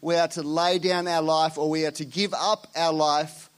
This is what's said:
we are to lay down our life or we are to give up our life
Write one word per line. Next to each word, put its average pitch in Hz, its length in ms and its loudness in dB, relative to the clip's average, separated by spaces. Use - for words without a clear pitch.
we 170 140 -2
are 170 140 4
to 165 140 -8
lay 170 360 2
down 180 300 0
our 170 120 0
life 160 380 2
or 156 100 0
we 156 160 -2
are 151 60 0
to 151 140 -10
give 175 300 -4
up 202 420 -2
our 165 160 2
life 151 640 0